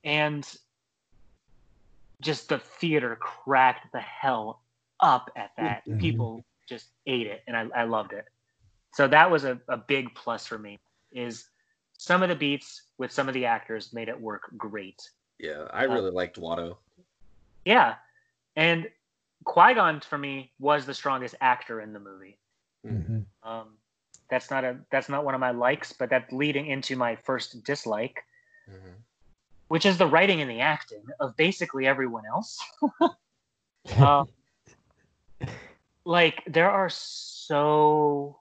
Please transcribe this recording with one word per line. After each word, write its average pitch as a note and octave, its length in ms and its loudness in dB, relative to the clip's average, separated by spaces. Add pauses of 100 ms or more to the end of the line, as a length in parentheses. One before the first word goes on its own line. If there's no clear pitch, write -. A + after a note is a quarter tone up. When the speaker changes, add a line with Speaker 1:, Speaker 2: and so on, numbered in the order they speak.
Speaker 1:
and D3+ 420 0 (1700)
just C#3+ 280 -4
the C#3+ 100 0
theater C#3 600 -2
cracked C3 720 2
the - 80 -6
hell A2+ 640 -4 (380)
up C3+ 360 4
at G#2 200 -10
that. G#2+ 300 -4
Speaker 2:
Mm-hmm. G#2+ 140 -4
Speaker 1:
People A2+ 440 -2 (240)
just A#2+ 180 -14 (200)
ate B2+ 200 -2
it, G2+ 200 -12
and A#2 100 -6
I, A2+ 260 -2
I - 20 2
loved A2 280 -2
it. G#2 120 -12 (680)
So C#3+ 160 4
that D#3 220 8
was D3+ 140 2
a, B2+ 240 -4
a B2+ 80 -4
big B2+ 380 -4
plus - 320 -8
for A2+ 120 -10
me, G#2 200 -16 (340)
is A#2+ 360 -10 (480)
some F#3 260 2
of F#3 60 2
the F3 60 0
beats C#3+ 480 -4 (160)
with B2+ 140 -8
some C3+ 160 -2
of C3 60 -4
the B2+ 120 -2
actors A2 460 -4
made A2+ 160 -10
it B2 120 -10
work G#2+ 220 -10 (140)
great. G2+ 440 -12 (380)
Speaker 3:
Yeah, D2+ 340 -10
I B2 140 -2
Speaker 1:
Uh, C3 80 0
Speaker 3:
really G2 160 -2
liked F2+ 300 -6
Watto. E2+ 360 -8 (880)
Speaker 1:
Yeah, F3+ 300 4 (640)
and E3 320 0 (560)
Qui-Gon, F3+ 560 6
for - 180 -10
me, C3+ 400 -10
was C#3+ 280 2
the C3+ 80 -8
strongest C3 460 -4
actor B2 400 0
in G#2+ 120 -14
the G#2 80 -14
movie. G2 380 -20 (480)
Speaker 2:
Mm-hmm. A2 340 -4 (280)
Speaker 1:
Um, A2+ 200 -12 (600)
that's B2+ 220 -4
not C3+ 140 -2
a, B2+ 120 -4 (140)
that's C3+ 180 -2
not C#3+ 160 -4
one C3+ 100 -2
of C3 60 -2
my B2+ 120 0
likes, B2 400 -2
but A#2+ 180 -4
that's B2+ 220 0
leading C#3+ 340 -2
into C3+ 300 -6
my A#2+ 200 0
first B2 480 -6
dislike, A#2 600 -6 (440)
Speaker 3:
Mm-hmm. F#2+ 220 -20 (800)
Speaker 1:
which D#3+ 180 2
is F#3+ 100 6
the F3 100 6
writing E3 360 4
and C3 80 -4
the A#2 100 -6
acting C#3+ 420 -2 (180)
of B2+ 180 -4
basically D#3+ 480 0
everyone B2+ 400 -2
else. D3+ 320 -8 (340)
<laughs> E4 160 2 (880)
Um, C#3+ 300 8 (1120)
Speaker 2:
<laughs> - 80 -8 (560)
Speaker 1:
like, E3+ 420 4
there E3 240 4
are F#3+ 200 2
so D3+ 1500 2